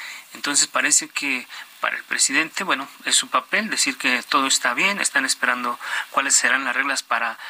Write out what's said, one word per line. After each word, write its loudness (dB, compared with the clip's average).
Entonces 0
parece 2
que -4
para -2
el -10
presidente, 0
bueno, -2
es 2
su 2
papel 0
decir -2
que 0
todo 2
está 2
bien, 0
están 0
esperando 0
cuáles 2
serán 2
las -2
reglas -2
para, -2